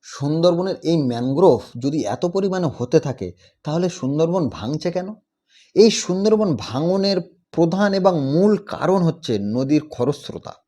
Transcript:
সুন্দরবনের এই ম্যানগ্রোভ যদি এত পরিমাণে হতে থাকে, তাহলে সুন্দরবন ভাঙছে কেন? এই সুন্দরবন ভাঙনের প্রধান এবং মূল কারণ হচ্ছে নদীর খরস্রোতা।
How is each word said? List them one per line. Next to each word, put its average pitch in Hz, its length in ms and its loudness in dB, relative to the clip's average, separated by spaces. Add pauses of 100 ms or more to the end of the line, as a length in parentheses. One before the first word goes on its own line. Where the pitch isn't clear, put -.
সুন্দরবনের 170 760 0
এই 165 200 2
ম্যানগ্রোভ 131 560 4 (200)
যদি 143 260 -2
এত 107 200 -4
পরিমাণে 185 420 -2 (100)
হতে 160 220 0
থাকে, 123 280 -6 (380)
তাহলে 170 240 -2
সুন্দরবন 165 600 -2
ভাঙছে 147 420 -6
কেন? 185 180 -6 (640)
এই 220 160 8
সুন্দরবন 208 580 0 (100)
ভাঙনের 185 580 -2 (340)
প্রধান 185 420 2
এবং 190 200 2 (120)
মূল 175 280 4 (140)
কারণ 185 340 0
হচ্ছে 165 320 0 (220)
নদীর 139 340 2
খরস্রোতা। - 640 -6 (140)